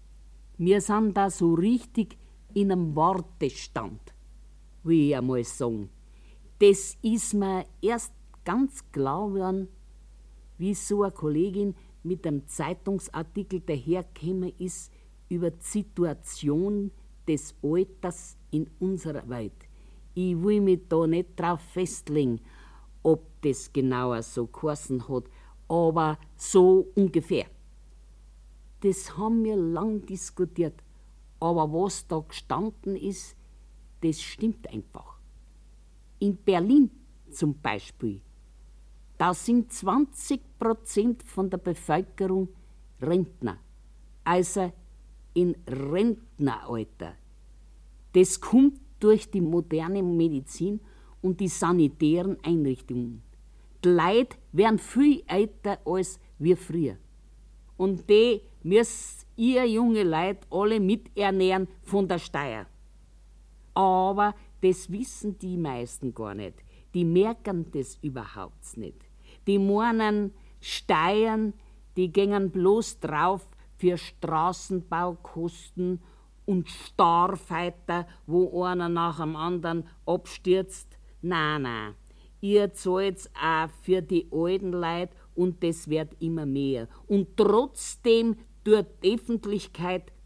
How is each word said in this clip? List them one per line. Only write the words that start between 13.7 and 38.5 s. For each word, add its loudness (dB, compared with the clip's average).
ist -10
über -2
die -14
Situation -2
des -4
Alters -4
in -2
unserer -6
Welt. -10
Ich -2
will 4
mich 4
da 2
nicht -2
drauf 0
festlegen, -2
ob 4
das -4
genauer 0
so -6
geheißen -6
hat, -4
aber 2
so 6
ungefähr. 0
Das -2
haben 0
wir 0
lang -2
diskutiert, -4
aber 0
was -2
da -2
gestanden -6
ist, -8
das -2
stimmt -6
einfach. -16
In 0
Berlin 4
zum -2
Beispiel, -8